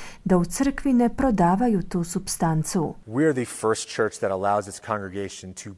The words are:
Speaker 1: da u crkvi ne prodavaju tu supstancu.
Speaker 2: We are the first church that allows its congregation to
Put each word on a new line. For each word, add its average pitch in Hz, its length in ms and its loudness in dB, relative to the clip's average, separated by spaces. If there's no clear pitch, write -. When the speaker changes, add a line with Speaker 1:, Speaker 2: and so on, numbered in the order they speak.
Speaker 1:
da 185 120 6
u 175 80 4
crkvi 269 480 0
ne 240 160 4
prodavaju 202 720 2
tu 175 220 -2
supstancu. 165 920 -2
Speaker 2:
We 120 160 0
are 160 100 6
the 127 120 -2
first - 500 -2
church 110 220 0
that 101 140 -2
allows 101 360 0
its - 180 -12
congregation 98 680 -6
to - 240 -14